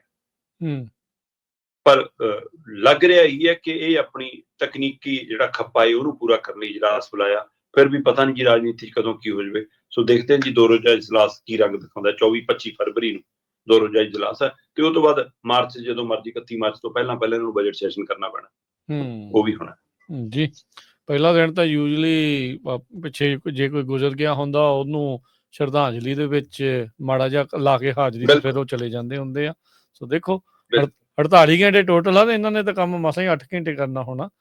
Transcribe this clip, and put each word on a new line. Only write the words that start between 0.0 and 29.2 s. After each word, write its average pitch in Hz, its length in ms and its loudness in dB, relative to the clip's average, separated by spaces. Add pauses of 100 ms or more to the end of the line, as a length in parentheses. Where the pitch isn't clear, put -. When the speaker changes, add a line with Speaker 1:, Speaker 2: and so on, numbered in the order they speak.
Speaker 1:
ਹੂੰ। 139 240 -6 (960)
Speaker 2:
ਪਰ, 139 260 6 (120)
ਅਹ, 107 180 -4 (300)
ਲੱਗ 131 340 2
ਰਿਹਾ 175 200 8
ਹੀ 151 240 2
ਹੈ 170 60 4
ਕਿ 170 180 -8
ਇਹ 160 280 0
ਆਪਣੀ 131 440 -8 (140)
ਤਕਨੀਕੀ 135 600 -6
ਜਿਹੜਾ 113 300 -4
ਖੱਪਾ 113 380 0
ਹੈ 117 100 4
ਉਹਨੂੰ 135 220 -4
ਪੂਰਾ 113 200 0
ਕਰਨ - 220 -10
ਲਈ 107 80 -10
ਇਜਲਾਸ 104 400 -2
ਬੁਲਾਇਆ। 104 420 -2 (260)
ਫਿਰ 139 120 6
ਵੀ 139 140 -2
ਪਤਾ 135 240 2
ਨਹੀਂ 135 100 -2
ਜੀ 127 100 -2
ਰਾਜਨੀਤੀ 117 420 0
'ਚ 107 80 -20
ਕਦੋਂ 113 180 -2
ਕੀ 107 180 -8
ਹੋ 98 120 -6
ਜਾਵੇ। 107 220 -8 (240)
ਸੋ 120 140 0
ਦੇਖਦੇ 120 300 2
ਹਾਂ 135 80 6
ਜੀ 135 100 -2
ਦੋ 117 180 6
ਰੋਜ਼ਾ 117 220 4
ਇਜਲਾਸ 110 540 2
ਕੀ 113 120 -6
ਰੰਗ 101 180 2
ਦਿਖਾਉਂਦਾ। 101 360 -6
ਚੌਵੀ 113 300 0
ਪੱਚੀ 113 300 -6
ਫਰਵਰੀ 104 400 -4
ਨੂੰ 95 100 -10 (460)
ਦੋ 113 120 8
ਰੋਜ਼ਾ 107 220 2
ਇਜਲਾਸ 104 420 -6
ਹੈ 131 80 -2 (240)
ਤੇ 151 80 0
ਉਹ 160 100 2
ਤੋਂ 160 80 2
ਬਾਅਦ 143 300 2 (140)
ਮਾਰਚ, 123 320 0
ਜਦੋਂ 120 280 -6
ਮਰਜ਼ੀ 113 240 -6
ਇਕੱਤੀ 117 280 -12
ਮਾਰਚ 110 240 -4
ਤੋਂ 110 100 -10
ਪਹਿਲਾਂ 123 240 -4
ਪਹਿਲਾਂ 117 220 -2
ਇਹਨੂੰ 113 160 -6
ਬਜਟ 101 220 -2
ਸੈਸ਼ਨ 98 300 -6
ਕਰਨਾ 98 240 -8
ਪੈਣਾ। - 180 -16 (440)
Speaker 1:
ਹੂੰ। 117 420 -10
Speaker 2:
ਉਹ 110 100 2
ਵੀ 110 120 -4
ਹੋਣਾ। 90 200 -14 (540)
Speaker 1:
ਜੀ। 143 220 -4 (560)
ਪਹਿਲਾ 151 260 2
ਦਿਨ 165 200 2
ਤਾਂ 175 120 0
usually, 151 920 -2 (180)
ਅ, 165 280 -14
ਪਿੱਛੇ 143 340 -2
ਕੋਈ, 156 140 -8
ਜੇ 135 180 -2
ਕੋਈ 147 140 -4
ਗੁਜ਼ਰ 135 260 -2
ਗਿਆ 147 240 -2
ਹੁੰਦਾ 143 340 0
ਉਹਨੂੰ 139 540 -2 (300)
ਸ਼ਰਧਾਂਜਲੀ 135 640 -2
ਦੇ 147 100 -2
ਵਿੱਚ 139 600 -4 (140)
ਮਾੜਾ 131 280 0
ਜਿਹਾ 139 180 -2 (100)
ਲਾ 139 200 2
ਕੇ 131 200 -2
ਹਾਜ਼ਰੀ 123 280 -2
ਤੇ 143 80 8
Speaker 2:
ਬਿਲਕੁਲ। 135 180 2
Speaker 1:
ਫਿਰ 131 80 -2
ਉਹ 135 60 -4
ਚਲੇ 120 240 -6
ਜਾਂਦੇ 120 280 -8
ਹੁੰਦੇ 139 300 -6